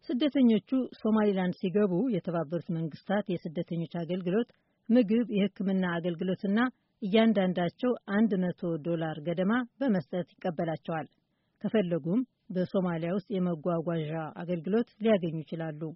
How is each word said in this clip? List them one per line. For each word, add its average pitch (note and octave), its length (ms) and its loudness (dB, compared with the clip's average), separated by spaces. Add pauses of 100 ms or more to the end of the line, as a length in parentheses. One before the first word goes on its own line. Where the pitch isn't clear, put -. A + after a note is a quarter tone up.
ስደተኞቹ B3+ 600 4 (260)
ሶማሊላንድ G#3 600 2
ሲገቡ G3 360 0 (160)
የተባበሩት E3+ 600 -2
መንግስታት E3 560 -2
የስደተኞች E3+ 720 -4
አገልግሎት F3+ 540 -2 (380)
ምግብ፣ A3+ 420 4
የሕክምና F#3+ 640 0
አገልግሎትና F3+ 680 -2 (440)
እያንዳንዳቸው G3 920 2 (160)
አንድ G#3 300 2
መቶ F3+ 220 -2 (180)
ዶላር D#3+ 420 -2
ገደማ F3 320 0 (240)
በመስጠት F#3+ 540 -2
ይቀበላቸዋል። E3 760 -4 (560)
ከፈለጉም F3 560 0 (300)
በሶማሊያ F3 600 0
ውስጥ G3+ 180 -4
የመጓጓዣ E3+ 800 -2 (260)
አገልግሎት F3+ 520 -2 (100)
ሊያገኙ F#3+ 380 2
ይችላሉ። D#3+ 440 -8 (160)